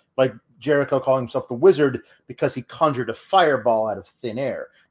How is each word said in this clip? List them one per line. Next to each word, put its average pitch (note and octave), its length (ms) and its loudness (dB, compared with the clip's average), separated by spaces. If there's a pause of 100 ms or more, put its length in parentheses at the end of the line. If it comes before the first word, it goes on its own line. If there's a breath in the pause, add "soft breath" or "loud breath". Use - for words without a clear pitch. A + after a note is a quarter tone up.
(180)
Like C3 160 2 (260)
Jericho C#3+ 400 0
calling C3 240 0
himself B2 240 -8
the B2 80 -8
Wizard C#3+ 480 4 (240 loud breath)
because C3 260 -4
he B2 80 -10
conjured B2+ 480 -2
a A2 60 -6
fireball A#2+ 760 0
out G2 80 -6
of F#2+ 100 -16
thin A#2 300 -10
air. A2+ 300 -6 (240 soft breath)